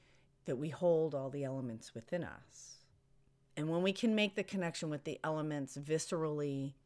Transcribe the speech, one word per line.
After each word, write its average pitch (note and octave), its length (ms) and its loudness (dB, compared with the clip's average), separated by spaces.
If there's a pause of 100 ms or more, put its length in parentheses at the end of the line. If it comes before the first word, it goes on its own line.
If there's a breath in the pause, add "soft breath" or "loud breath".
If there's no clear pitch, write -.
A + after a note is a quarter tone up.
(440 soft breath)
that C3+ 140 -2
we D3+ 120 -2
hold D#3+ 460 4
all C3+ 140 -2
the C#3 160 -4
elements C3 500 -4
within D#3+ 300 -4
us. - 560 -14 (760)
And D#3 120 0
when E3+ 120 2
we F#3+ 120 4
can A3 220 2
make G#3 200 4
the G3+ 80 0
connection F3 460 -2
with D3 140 -4
the - 200 -6
elements D3+ 540 -2
viscerally, D3 960 0 (120)